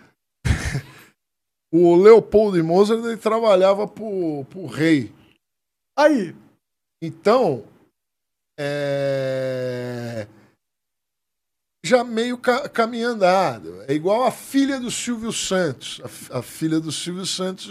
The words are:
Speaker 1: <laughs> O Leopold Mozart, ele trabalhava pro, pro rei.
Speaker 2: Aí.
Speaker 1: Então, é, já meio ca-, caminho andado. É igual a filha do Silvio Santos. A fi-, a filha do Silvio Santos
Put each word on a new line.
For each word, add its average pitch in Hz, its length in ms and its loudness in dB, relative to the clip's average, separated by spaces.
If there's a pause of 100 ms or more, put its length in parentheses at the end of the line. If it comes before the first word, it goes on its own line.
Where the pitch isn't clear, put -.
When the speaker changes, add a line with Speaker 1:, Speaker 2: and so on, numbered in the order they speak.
(460)
Speaker 1:
<laughs> - 480 -2 (840)
O 170 200 6
Leopold 208 680 6
Mozart, 202 420 2
ele 233 120 -6
trabalhava 202 720 2
pro, 175 600 -6
pro 185 180 -16
rei. 131 460 0 (880)
Speaker 2:
Aí. 269 340 2 (680)
Speaker 1:
Então, 165 640 0 (1300)
é, 127 1300 -6 (1600)
já 233 200 4
meio 240 340 -4
ca-, 254 300 -2
caminho 233 400 -4
andado. 170 800 0
É 139 60 -2
igual 190 300 0
a 233 60 2
filha 269 500 -2
do 240 100 -6
Silvio 233 420 -6
Santos. - 720 -4
A 120 40 -16
fi-, - 240 -18
a 127 100 -6
filha 160 380 -4
do 160 120 -8
Silvio 180 340 -10
Santos 185 440 -6